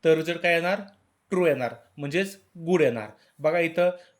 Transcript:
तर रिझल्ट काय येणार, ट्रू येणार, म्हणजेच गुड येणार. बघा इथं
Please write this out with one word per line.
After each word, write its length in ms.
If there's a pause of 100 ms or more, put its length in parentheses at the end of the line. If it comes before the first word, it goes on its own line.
तर 100
रिझल्ट 240
काय 140
येणार, 280 (500)
ट्रू 160
येणार, 280 (220)
म्हणजेच 400 (220)
गुड 240
येणार. 280 (280)
बघा 200
इथं 320 (300)